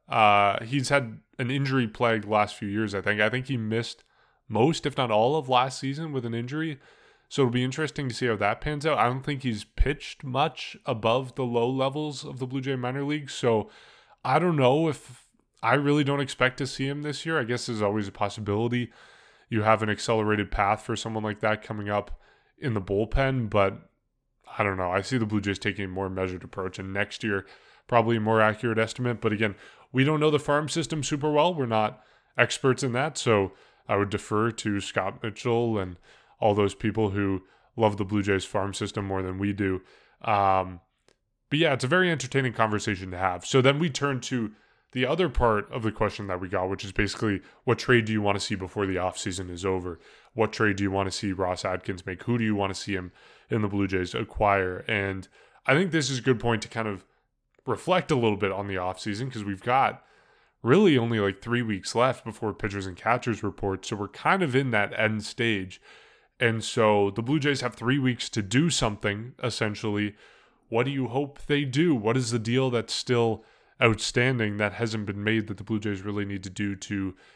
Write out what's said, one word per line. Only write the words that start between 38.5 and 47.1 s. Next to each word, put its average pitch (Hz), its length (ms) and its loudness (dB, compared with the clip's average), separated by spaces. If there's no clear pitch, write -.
system 104 320 -6
more 95 160 -4
than 92 160 -6
we 101 160 0
do. 95 260 0
Um, 95 600 2
but 143 100 0
yeah, 160 140 4
it's 127 120 -2
a 127 40 0
very 180 220 4
entertaining 131 420 -2
conversation 104 600 0
to 90 40 -8
have. 90 300 -2
So 131 160 4
then 139 160 6
we 170 100 0
turn 139 320 -2
to 117 320 -4
the 127 140 0
other 170 220 0
part 110 440 2
of 127 100 -6
the 107 100 0
question 104 340 -2
that 92 140 -4
we 92 80 -6
got, 92 200 0
which 95 160 -4
is 95 80 -10
basically, 101 480 0